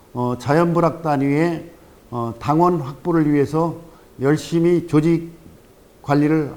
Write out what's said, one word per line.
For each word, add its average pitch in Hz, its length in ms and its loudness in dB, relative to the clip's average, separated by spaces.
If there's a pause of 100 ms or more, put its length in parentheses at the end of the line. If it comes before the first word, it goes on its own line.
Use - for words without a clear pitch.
(140)
어, 123 240 -4
자연불악 165 640 2
단위의, 151 720 -2 (400)
어, 117 260 -6
당원 165 420 2
확보를 151 540 -2
위해서 147 560 -2 (320)
열심히 165 640 2
조직 165 460 0 (680)
관리를 147 560 0